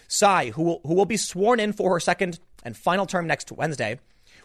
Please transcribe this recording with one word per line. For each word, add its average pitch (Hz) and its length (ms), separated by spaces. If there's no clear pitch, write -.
Tsai, 175 420
who 139 120
will, 170 240
who 160 80
will 190 100
be 208 140
sworn 220 420
in 208 120
for 190 200
her 170 80
second 180 380
and 117 140
final 185 280
term 175 220
next 147 260
Wednesday, 127 460